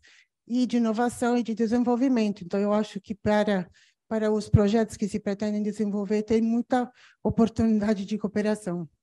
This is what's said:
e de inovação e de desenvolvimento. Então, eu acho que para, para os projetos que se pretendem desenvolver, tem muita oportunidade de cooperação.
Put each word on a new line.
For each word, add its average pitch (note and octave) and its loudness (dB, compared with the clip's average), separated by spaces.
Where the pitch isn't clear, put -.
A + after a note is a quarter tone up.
e B3 0
de A#3 0
inovação A#3+ 0
e A#3+ 0
de A3+ -4
desenvolvimento. A#3 0
Então, F#3 -4
eu G#3 2
acho G#3 -2
que - -10
para, G#3 0
para G#3+ 0
os G#3 -2
projetos A3 2
que G#3 -4
se G#3 -4
pretendem G#3 -4
desenvolver, G#3 -4
tem A3 0
muita A#3+ 0
oportunidade A3 2
de G#3 -6
cooperação. G#3 -4